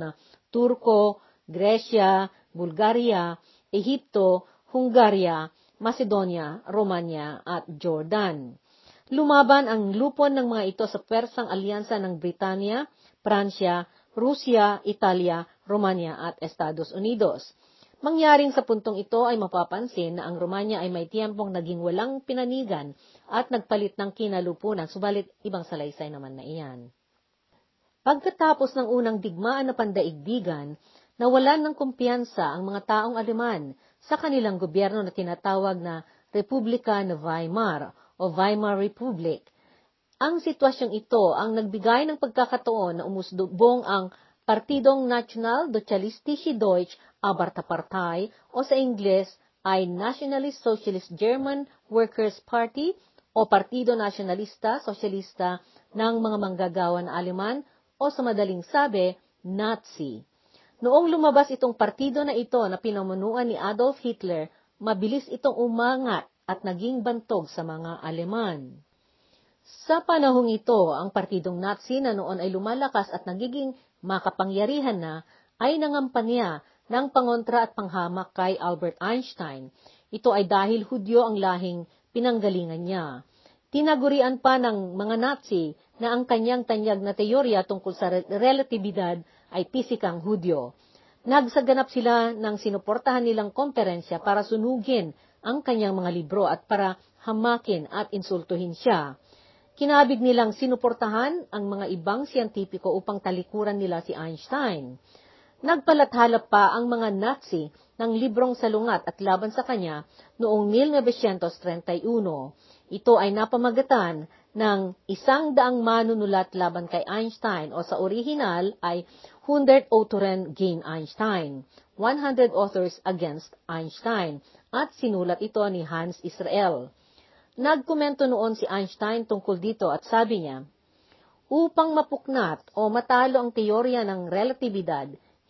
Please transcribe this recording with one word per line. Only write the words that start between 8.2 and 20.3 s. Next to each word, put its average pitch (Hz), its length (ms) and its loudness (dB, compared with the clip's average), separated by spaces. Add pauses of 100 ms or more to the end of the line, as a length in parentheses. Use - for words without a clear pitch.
Lumaban 277 560 6
ang 208 240 0
lupon 277 400 2
ng 254 160 0
mga 220 160 -2
ito 190 240 -4
sa 202 80 -6
Persang 233 480 -4
Alyansa 202 560 -4
ng 185 160 -6
Britanya, 196 720 -4 (320)
Pransya, 196 640 0 (240)
Rusya, 226 720 2
Italia, 180 640 0 (240)
Romania, 190 480 0
at 165 240 -8
Estados 160 480 -6
Unidos. 208 640 -2 (480)
Mangyaring 294 480 6
sa 262 160 0
puntong 214 320 -2
ito 226 240 0
ay 240 160 2
mapapansin 180 800 -4
na - 80 -8
ang 175 80 -8